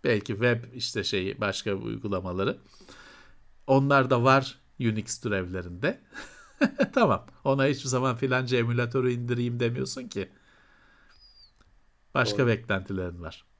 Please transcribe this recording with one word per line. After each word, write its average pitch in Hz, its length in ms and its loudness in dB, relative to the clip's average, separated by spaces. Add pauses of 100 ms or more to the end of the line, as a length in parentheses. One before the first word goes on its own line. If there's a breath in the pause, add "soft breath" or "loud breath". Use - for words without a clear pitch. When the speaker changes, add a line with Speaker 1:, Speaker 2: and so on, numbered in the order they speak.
Speaker 1:
Belki 113 280 0
web 120 320 0 (100)
işte 113 300 -6
şeyi, 98 360 -2
başka 101 340 -2
uygulamaları. 101 840 -4 (1080 loud breath)
Onlar 135 440 4
da 123 140 4
var 135 340 4 (220)
Unix 110 400 -2
türevlerinde. 92 800 -4 (600 loud breath)
<laughs> - 320 0
Tamam. 170 340 2 (180)
Ona 135 220 2
hiçbir 135 220 0
zaman 127 280 0
filanca 127 420 0
emülatörü 120 540 0
indireyim 120 480 -2
demiyorsun 127 480 -4
ki. 98 200 -6 (1900 soft breath)
Başka 107 240 2
Speaker 2:
Doğru. 131 80 4
Speaker 1:
beklentilerin 92 760 -2
var. - 220 -14 (160)